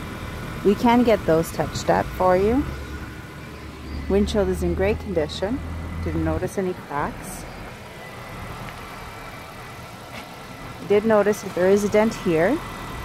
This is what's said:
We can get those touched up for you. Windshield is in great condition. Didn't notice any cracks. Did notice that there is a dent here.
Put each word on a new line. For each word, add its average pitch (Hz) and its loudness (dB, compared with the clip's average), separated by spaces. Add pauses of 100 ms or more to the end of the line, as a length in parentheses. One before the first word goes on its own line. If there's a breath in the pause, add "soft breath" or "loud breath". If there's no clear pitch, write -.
(640)
We 202 8
can 240 6
get 220 4
those 160 4
touched - -2
up 180 4
for 185 4
you. 220 4 (1400)
Windshield 196 4
is 180 0
in 175 2
great 196 2
condition. 185 -2 (460)
Didn't 160 0
notice 160 -2
any 185 0
cracks. - -6 (3500)
Did 208 4
notice 208 4
that 190 -6
there 180 4
is 202 6
a 202 2
dent 214 4
here. 185 4 (460)